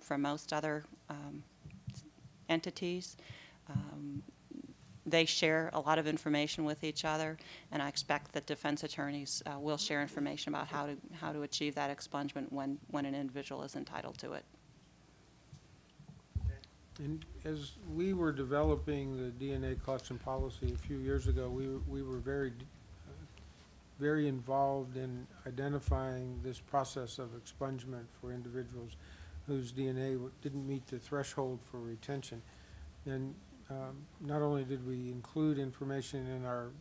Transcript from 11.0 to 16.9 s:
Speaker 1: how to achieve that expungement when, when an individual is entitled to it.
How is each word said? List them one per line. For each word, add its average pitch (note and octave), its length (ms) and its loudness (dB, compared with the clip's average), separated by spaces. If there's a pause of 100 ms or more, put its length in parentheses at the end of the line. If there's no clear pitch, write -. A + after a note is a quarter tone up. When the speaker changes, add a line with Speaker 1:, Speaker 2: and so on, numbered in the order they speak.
Speaker 1:
how D#3 120 -2
to D3+ 100 -2
achieve D3 340 0
that C#3+ 200 0
expungement C#3+ 560 -2
when, C#3 260 0 (140)
when C#3+ 140 2
an C#3 100 0
individual C#3 480 -4
is C#3+ 120 -6
entitled - 440 -6
to C3 140 -6
it. D2 100 -6 (2500)